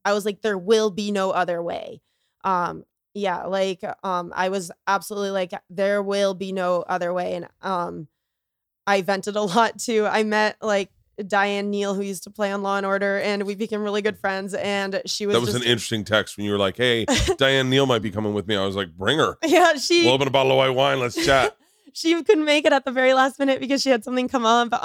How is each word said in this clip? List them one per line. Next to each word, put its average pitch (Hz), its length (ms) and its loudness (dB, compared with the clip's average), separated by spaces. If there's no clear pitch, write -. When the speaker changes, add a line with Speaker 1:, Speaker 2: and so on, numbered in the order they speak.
Speaker 1:
I 202 80 2
was 208 120 0
like, 208 180 -4
"There 208 160 0
will 214 320 2
be 202 200 -6
no 190 200 0
other 175 320 -2
way." - 400 -8
Um, 175 400 -2
yeah, 190 300 -4
like, 190 380 -2
um, 175 320 -4
I 185 140 0
was 190 200 -6
absolutely 196 440 -2
like, 185 220 -4
"There 202 320 0
will 196 320 0
be 190 180 -8
no 180 300 0
other 175 300 -4
way." 180 220 -4
And, 175 140 -8
um, 175 460 -6
I - 160 2
vented 196 340 -2
a 208 60 0
<laughs> 185 140 0
lot 226 220 2
too. 220 280 0
I 214 180 2
met, 214 360 0
like, 202 300 -2
Diane 202 420 0
Neal, 202 240 -2
who 190 80 -2
used 196 220 -8
to 208 60 -18
play 208 200 -4
on 202 140 -4
Law 196 120 0
and 196 80 -2
Order, 196 360 0
and 202 240 -2
we 202 100 -4
became 208 280 -4
really 208 200 -2
good 202 160 -2
friends. 190 340 -4
And 196 540 -4
she 208 200 -6
was 202 80 0
Speaker 2:
That 117 80 4
was 120 100 -2
Speaker 1:
just 120 120 -2
Speaker 2:
an 120 60 2
interesting 113 340 -2
text 104 320 0
when 101 80 -6
you 101 60 -2
were 104 80 0
like, 98 180 0
Speaker 1:
<laughs> 120 80 0
Speaker 2:
"Hey, 120 220 0
Diane 135 320 2
Neal 135 160 4
might 120 160 2
be 107 80 -4
coming 104 240 -2
with 101 140 -2
me." 107 80 0
I 98 100 0
was 98 80 -4
like, 90 220 -4
"Bring 107 220 0
her. 117 260 2
Speaker 1:
Yeah, 330 320 6
she 339 280 2
Speaker 2:
We'll - 100 6
open 135 120 2
a 135 60 0
bottle 135 180 4
of 131 80 6
white 135 120 4
wine. 135 300 2
Let's 123 140 -2
chat." 135 380 4
Speaker 1:
<laughs> - 40 -20
She 330 280 0
couldn't 311 200 4
make 294 200 2
it 311 80 6
at 269 120 2
the 269 60 -4
very 254 240 2
last 262 240 2
minute 269 220 0
because 262 200 0
she - 80 0
had 240 140 2
something 254 240 -2
come 247 180 -2
up. 233 280 4